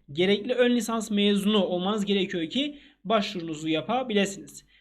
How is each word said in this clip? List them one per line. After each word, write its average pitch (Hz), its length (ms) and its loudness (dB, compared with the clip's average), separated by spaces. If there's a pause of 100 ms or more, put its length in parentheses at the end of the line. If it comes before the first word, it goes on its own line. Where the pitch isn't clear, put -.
(120)
gerekli 202 400 2
ön 240 240 4
lisans 226 340 -2
mezunu 202 540 4
olmanız 190 400 0
gerekiyor 180 460 0
ki 285 280 -4 (260)
başvurunuzu 170 640 -2
yapabilirsiniz. 196 1000 -2 (140)